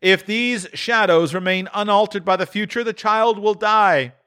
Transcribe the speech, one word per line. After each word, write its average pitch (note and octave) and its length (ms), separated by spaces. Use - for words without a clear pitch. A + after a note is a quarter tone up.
If F#3 240
these A3+ 500
shadows F3 600
remain F#3 400
unaltered G#3 500
by F#3 120
the F#3 100
future, G#3+ 360
the A3+ 100
child A3 460
will G#3 160
die. G3 600